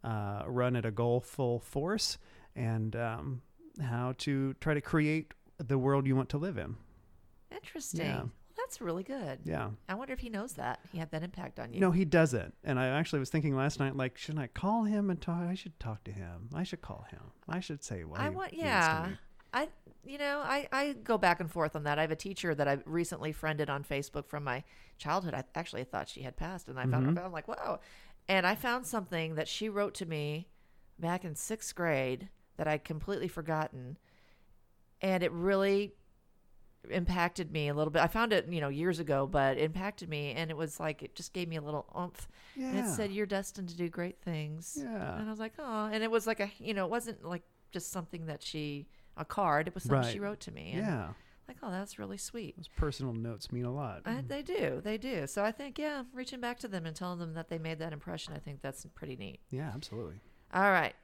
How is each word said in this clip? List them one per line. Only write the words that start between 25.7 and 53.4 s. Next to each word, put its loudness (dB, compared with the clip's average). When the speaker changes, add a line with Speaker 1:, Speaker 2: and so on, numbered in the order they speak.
Speaker 2:
thought -4
she -12
had -8
passed, -6
and -8
I -2
found 4
Speaker 1:
Mm-hmm. 6
Speaker 2:
her, -4
I'm -8
like, -6
"Whoa." -4
And 4
I 6
found -2
something -2
that 0
she -4
wrote 0
to -4
me -2
back 0
in -6
sixth -6
grade 2
that 0
I'd 2
completely -2
forgotten. -4
And 4
it 4
really 4
impacted 2
me 0
a 0
little 2
bit. 6
I 8
found 4
it, 4
you 0
know, 0
years 2
ago, 2
but 4
it 4
impacted -2
me. -2
And -2
it -4
was -4
like, -2
it -12
just -10
gave -2
me -4
a -2
little -4
oomph. -8
And -4
it 2
Speaker 1:
Yeah. 0
Speaker 2:
said, 0
"You're 0
destined -2
to -10
do 0
great -4
things." -4
Speaker 1:
Yeah. -4
Speaker 2:
And -4
I -4
was -8
like, -6
"Oh." -2
And 2
it 2
was 4
like 0
a, 0
you -4
know, 2
it -2
wasn't, -4
like, -6
just -6
something -6
that -6
she, -4
a -4
card. 4
It -6
was -6
something 6
she -2
Speaker 1:
Right. -2
Speaker 2:
wrote -6
to -10
me. -10
And -2
Speaker 1:
Yeah. 0
Speaker 2:
like, -16
"Oh, -8
that's -6
really -8
sweet." -8
Speaker 1:
Those -14
personal 0
notes -6